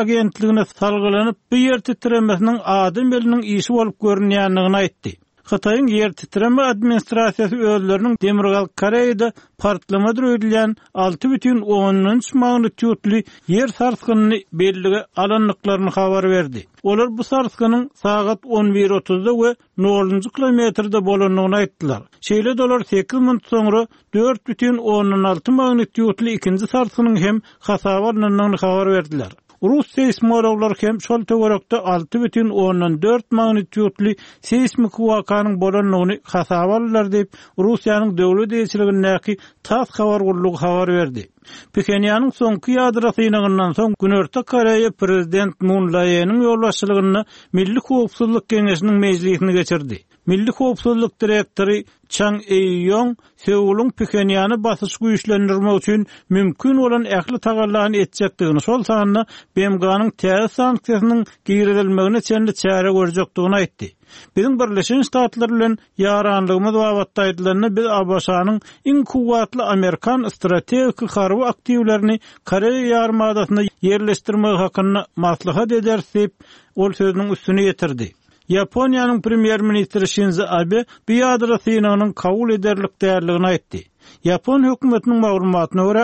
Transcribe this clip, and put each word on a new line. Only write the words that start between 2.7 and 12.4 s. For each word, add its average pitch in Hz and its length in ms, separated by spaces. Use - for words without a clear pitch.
eliniň 240 280
işi 240 160
bolup 220 280
görünýändigini 196 800
aýtdy. - 380
Xitayň 220 480
ýer 214 240
titreme 240 560
administrasiýasy 226 840
özleriniň 196 500
Demirgal 196 480
Koreýada 233 540
partlama 202 560
düredilen 220 640
alty 185 340
бүтüň 254 320
onuň 202 600
üç - 80